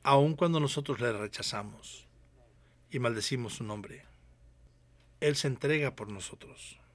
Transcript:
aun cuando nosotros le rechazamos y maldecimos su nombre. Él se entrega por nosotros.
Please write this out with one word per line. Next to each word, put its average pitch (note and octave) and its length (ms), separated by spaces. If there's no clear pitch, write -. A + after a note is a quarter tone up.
aun C#3+ 340
cuando E3 240
nosotros C#3 400
le A#2+ 120
rechazamos G#2 960
y C3+ 100
maldecimos A#2 560
su - 80
nombre. G#2+ 420
Él D3 160
se C#3+ 120
entrega C#3 480
por G#2 160
nosotros. - 680